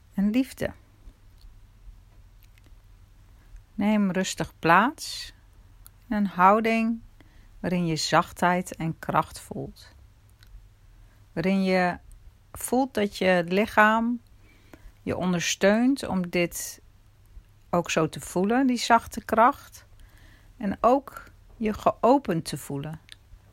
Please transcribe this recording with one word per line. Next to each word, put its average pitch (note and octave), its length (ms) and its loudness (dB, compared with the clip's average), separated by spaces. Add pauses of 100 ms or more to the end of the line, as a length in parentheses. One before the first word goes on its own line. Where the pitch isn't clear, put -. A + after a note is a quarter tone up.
(140)
en G3 160 0
liefde. B3+ 440 -4 (3000)
Neem G#3 380 0
rustig F3+ 480 -6
plaats - 760 0 (760)
in A3+ 60 -2
een G#3 120 0
houding A3 760 2 (580)
waarin F3 260 -2
je D#3+ 100 -2
zachtheid F3+ 800 0
en D#3+ 240 -6
kracht - 400 -4
voelt. - 560 -14 (1400)
Waarin F#3+ 300 0
je F#3 340 0 (540)
voelt C4 420 -2
dat G#3 240 -4
je F#3 300 6
lichaam A3 720 2 (800)
je - 160 -6
ondersteunt G3+ 880 0
om F3+ 220 -4
dit - 520 -4 (880)
ook F3 220 -2
zo D#3 180 0
te - 100 -14
voelen, A3+ 480 0
die B3 100 0
zachte - 480 0
kracht. - 600 0 (720)
En G3 240 -6
ook - 500 0 (320)
je G#3+ 100 -2
geopend A3 720 0
te - 120 -8
voelen. C#3+ 420 -10 (540)